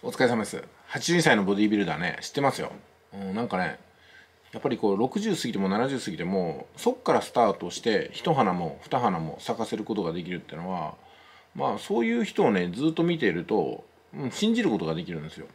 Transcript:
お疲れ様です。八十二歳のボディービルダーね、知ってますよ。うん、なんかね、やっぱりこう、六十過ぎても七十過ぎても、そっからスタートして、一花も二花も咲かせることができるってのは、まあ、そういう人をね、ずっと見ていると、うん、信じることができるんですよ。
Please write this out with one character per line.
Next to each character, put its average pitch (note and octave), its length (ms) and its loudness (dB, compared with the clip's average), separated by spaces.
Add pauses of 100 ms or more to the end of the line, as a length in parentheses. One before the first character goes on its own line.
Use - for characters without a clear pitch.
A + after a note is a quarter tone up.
お A#2+ 40 -4
疲 A2+ 120 -8
れ B2+ 80 6
様 A2+ 140 2
で G2+ 80 -4
す。 D2+ 120 -8 (260)
八 C3+ 240 0
十 F3 40 6
二 E3+ 60 6
歳 C#3+ 140 8
の G2+ 80 4
ボ G2 100 2
デ G#2 80 4
ィ G#2+ 40 6
ー G#2 40 4
ビ G#2+ 60 4
ル G2+ 100 2
ダ D#2 100 -2
ー - 40 -8
ね、 E2+ 220 -4
知 - 80 -10
っ - 20 -20
て C#3+ 80 -2
ま C#3 100 4
す - 100 -6
よ。 - 120 -6 (420)
う - 40 -12
ん、 F#2+ 180 -6
な A#2 60 -2
ん A#2+ 60 -4
か F#2 80 -4
ね、 F2 220 -2 (760)
や A2+ 60 -10
っ - 40 -12
ぱ - 60 0
り A#2 80 0
こ G2 180 2
う、 - 20 0
六 B2+ 240 0
十 G#3 160 0
過 - 80 -6
ぎ A#2 80 -2
て - 60 -4
も G2 100 0
七 A2 200 0
十 C3 120 -2
過 G#2 100 -8
ぎ E2 60 -8
て E2+ 80 -6
も、 F2 420 -2 (100)
そ - 140 2
っ B3+ 60 -4
か - 160 0
ら A#2 100 4
ス - 100 -10
タ - 100 4
ー G#2 140 4
ト F2 140 -6
し - 100 -10
て、 G#2 320 0
一 E3 220 0
花 A2+ 180 4
も F2 300 -4
二 - 160 -2
花 G2 220 2
も D#2+ 180 -6
咲 A2+ 180 -6
か A2+ 80 -4
せ A2+ 120 -4
る G#2+ 80 -6
こ A2 100 -4
と G2+ 80 -2
が E2 100 -2
で F2 120 -4
き E2+ 80 -8
る E2+ 60 -6
っ - 20 -8
て - 160 -14
の F2 140 -8
は、 D#2+ 260 -6 (580)
ま C3+ 200 -2
あ、 - 40 -6
そ A3 220 -2
う A#3 40 2
い A3+ 80 2
う A#3 120 2
人 - 180 0
を C3+ 80 6
ね、 F2+ 240 2
ず C#3 140 2
っ D#3+ 60 2
と E3+ 100 2
見 E3+ 140 2
て B2 80 2
い F2+ 60 4
る E2 120 -2
と、 - 400 -2 (280)
う D3 140 -6
ん、 A#2 60 -2
信 A3 220 2
じ A#3+ 100 0
る E3 60 4
こ G#2 80 0
と E2+ 80 -2
が D#2+ 100 0
で E2+ 80 -6
き F#2 80 -10
る D#2+ 80 -6
ん - 20 -12
で D#2+ 80 -12
す - 80 -16
よ。 - 160 -14